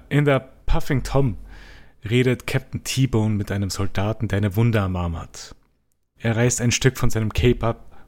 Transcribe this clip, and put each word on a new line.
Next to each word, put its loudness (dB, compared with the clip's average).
in 2
der 4
Puffing 0
Tom 0
redet 0
Captain -6
T-Bone 0
mit -4
einem -4
Soldaten, -2
der -2
eine 0
Wunde 2
am -2
Arm -4
hat. -16
Er -2
reißt 0
ein 2
Stück 2
von 4
seinem 0
Cape 2
ab, -6